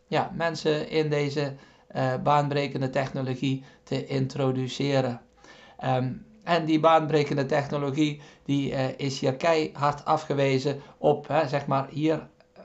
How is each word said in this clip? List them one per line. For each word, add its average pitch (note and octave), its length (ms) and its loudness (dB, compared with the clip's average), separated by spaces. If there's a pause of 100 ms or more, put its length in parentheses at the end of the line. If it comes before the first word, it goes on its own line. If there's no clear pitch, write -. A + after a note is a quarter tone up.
ja, D3+ 280 0
mensen D#3 560 -2
in D#3 200 0
deze, C#3+ 440 0 (320)
eh, C3 360 -2
baanbrekende C#3+ 680 2
technologie C3 720 -2 (180)
te - 240 -6
introduceren. C3 1120 0 (580)
Ehm, C3 340 0 (320)
en E3+ 200 2
die D#3 160 2
baanbrekende D#3 680 4
technologie, D3 760 -2 (240)
die, C#3 300 -2
eh, C3+ 100 -2 (120)
is C3+ 240 -4
hier C3+ 140 0
keihard D3+ 680 0
afgewezen C#3 760 0 (180)
op, D3 300 2
hè, D3+ 200 0
zeg C#3 180 -4
maar, C3+ 240 -2
hier, D3+ 380 -2 (260)
eh, - 100 -20